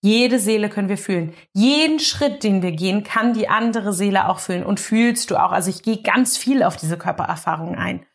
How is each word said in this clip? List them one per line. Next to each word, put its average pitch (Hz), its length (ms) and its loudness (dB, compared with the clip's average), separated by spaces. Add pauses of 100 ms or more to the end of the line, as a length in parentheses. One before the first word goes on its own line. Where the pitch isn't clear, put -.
Jede 233 360 4
Seele 208 300 0
können 202 200 -4
wir 202 80 -2
fühlen. 170 380 -4 (180)
Jeden 294 460 4
Schritt, 285 440 -2
den 196 200 2
wir 180 80 -2
gehen, 185 320 -2
kann 233 320 0
die 214 140 -2
andere 220 440 0
Seele 190 340 2
auch 185 120 -2
fühlen. 180 260 -6
Und 202 140 -2
fühlst 233 500 0
du 190 80 0
auch. 180 140 2
Also 180 180 0
ich - 140 -8
gehe 220 180 -2
ganz 240 380 2
viel 262 240 0
auf 165 120 0
diese 165 220 -6
Körpererfahrung 165 800 -6
ein - 280 -6 (120)